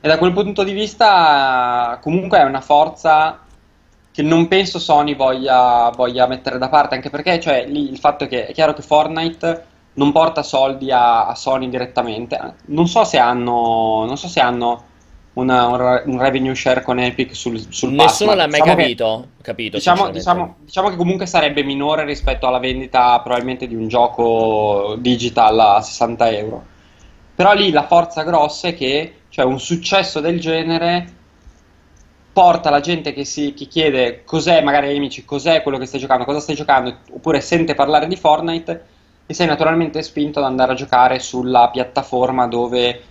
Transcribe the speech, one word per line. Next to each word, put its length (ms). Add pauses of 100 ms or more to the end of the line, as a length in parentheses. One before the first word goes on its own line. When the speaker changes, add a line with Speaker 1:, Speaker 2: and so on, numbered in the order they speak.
Speaker 1:
E 60
da 100
quel 140
punto 320
di 80
vista 1300
comunque 380
è 40
una 180
forza 800 (680)
che 120
non 260
penso 320
Sony 340
voglia, 800
voglia 320
mettere 320
da 120
parte, 260
anche 140
perché, 320
cioè, 260
lì 240
il 60
fatto 260
è 60
che 180
è 60
chiaro 200
che 80
Fortnite 840 (300)
non 180
porta 280
soldi 480
a, 380
a 80
Sony 320
direttamente. 720 (280)
Non 200
so 160
se 140
hanno, 880
non 100
so 140
se 100
hanno 460 (480)
una, 340
un 100
re-, 280
un 120
revenue 380
share 260
con 180
Epic 360
sul, 240 (100)
sul 220
Speaker 2:
Nessuno 140
Speaker 1:
pass, 180
ma 120
Speaker 2:
l'ha 120
mai 140
Speaker 1:
diciamo 140
che 60
Speaker 2:
capito, 460 (140)
capito, 360
Speaker 1:
diciamo, 280
Speaker 2:
sinceramente. 120
Speaker 1:
diciamo, 460
diciamo 280
che 40
comunque 300
sarebbe 380
minore 420
rispetto 420
alla 120
vendita 600
probabilmente 480
di 80
un 140
gioco 1080
digital 640
a 220
sessanta 500
euro. 340 (720)
Però 180
lì 180
la 160
forza 360
grossa 460
è 60
che, 380 (160)
cioè, 160
un 160
successo 580
del 220
genere 680 (1300)
porta 360
la 120
gente 320
che 100
si, 300
che 140
chiede 580
cos'è, 360
magari 260
ai 100
amici, 260
cos'è 380
quello 160
che 80
stai 160
giocando, 240
cosa 160
stai 140
giocando, 420 (160)
oppure 260
sente 360
parlare 320
di 100
Fortnite 680 (400)
e 80
sei 140
naturalmente 540
spinto 380
ad 60
andare 280
a 20
giocare 440
sulla 500
piattaforma 800
dove 640